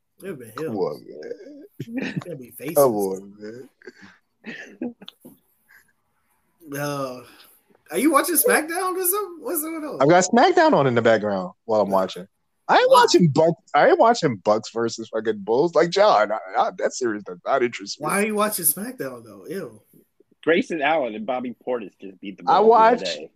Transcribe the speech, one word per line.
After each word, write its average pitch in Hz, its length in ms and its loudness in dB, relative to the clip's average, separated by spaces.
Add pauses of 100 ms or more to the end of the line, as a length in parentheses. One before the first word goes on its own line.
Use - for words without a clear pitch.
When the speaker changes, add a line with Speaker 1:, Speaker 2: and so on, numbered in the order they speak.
(200)
Speaker 1:
They 190 100 -14
would 139 160 -14
have 107 100 -20
been 151 100 -8
Speaker 2:
Come 123 80 -8
Speaker 1:
heels. - 40 -6
Speaker 2:
on, 76 260 -6 (840)
man. 247 380 -8
Speaker 1:
They'd 160 120 -12
be 120 140 -18
faces. 147 240 -6
Speaker 2:
Come 135 180 4
on, 98 440 -6
man. 110 300 -16 (3000)
Speaker 1:
Uh, 139 440 -6 (680)
are 160 80 -4
you 285 140 2
watching 302 240 2
SmackDown 330 600 0
or 370 80 -4
something? 349 360 -4
What's 302 220 -6
going 320 220 -8
on? 190 180 -6
Speaker 2:
I've 139 60 2
got 180 160 6
SmackDown 320 480 4
on 147 140 4
in 123 80 0
the 117 80 2
background 101 500 2 (120)
while 107 160 2
I'm 98 100 2
watching. 95 360 -2 (420)
I 269 100 4
ain't 508 120 4
Speaker 1:
Why? 508 120 8
Speaker 2:
watching 339 260 4
Bucks. 160 320 2 (140)
I 160 140 6
ain't 349 100 0
watching 220 380 2
Bucks 107 360 -2
versus 113 360 -6
fucking 110 320 -4
Bulls. 127 340 0
Like, 170 160 4
John, 160 420 4
I, 110 60 -4 (180)
I, 208 220 0
that - 160 -2
series 107 300 -4
does 90 200 -12
not 127 180 0
interest 120 380 -6
me. 151 60 -12
Speaker 1:
Why 190 160 0
are 220 40 0
you 214 100 -4
watching 208 280 -2
SmackDown, 143 600 -6
though? 98 240 -20
Ew. 143 340 -12 (600)
Speaker 3:
Grayson 240 360 0
Allen 139 340 0
and 107 120 -10
Bobby 127 280 -6 (120)
Portis 120 340 -6
just 95 200 -18
beat 98 180 -12
the 87 80 -18
Speaker 2:
I 170 140 4
Speaker 3:
Bulls 220 120 6
the - 60 8
other 226 180 6
Speaker 2:
watch - 40 -6
Speaker 3:
day. - 360 -8